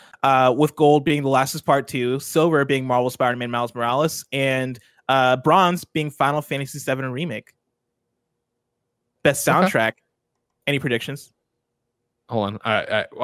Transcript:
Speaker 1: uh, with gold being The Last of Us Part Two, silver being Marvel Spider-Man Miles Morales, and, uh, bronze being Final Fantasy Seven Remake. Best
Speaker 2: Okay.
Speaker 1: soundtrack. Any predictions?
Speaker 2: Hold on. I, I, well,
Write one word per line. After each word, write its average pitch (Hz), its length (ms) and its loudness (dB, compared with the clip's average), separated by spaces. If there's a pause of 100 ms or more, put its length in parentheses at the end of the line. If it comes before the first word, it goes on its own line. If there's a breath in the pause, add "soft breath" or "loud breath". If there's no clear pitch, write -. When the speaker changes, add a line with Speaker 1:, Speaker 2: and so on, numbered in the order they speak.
(220 loud breath)
Speaker 1:
uh, 131 340 4
with 151 180 0
gold 147 300 4
being 147 180 0
The 135 60 -2
Last 135 260 0
of 156 40 -10
Us - 40 -14
Part 139 240 0
Two, 127 320 -4
silver 156 460 2
being 131 220 -2
Marvel 123 240 0
Spider-Man 123 400 -2
Miles 120 240 -4
Morales, 127 580 -2
and, 131 460 -2 (320 soft breath)
uh, 127 260 4
bronze 175 480 2
being 151 240 -4
Final 143 320 -2
Fantasy 139 380 -8
Seven 135 340 -4
Remake. 131 400 -8 (1700)
Best 139 260 0
Speaker 2:
Okay. 135 80 4 (100)
Speaker 1:
soundtrack. 113 260 0 (720)
Any 143 120 0
predictions? 135 540 -6 (960)
Speaker 2:
Hold 107 260 -4
on. - 100 -12
I, 113 80 0 (100)
I, 107 300 -4
well, - 120 -10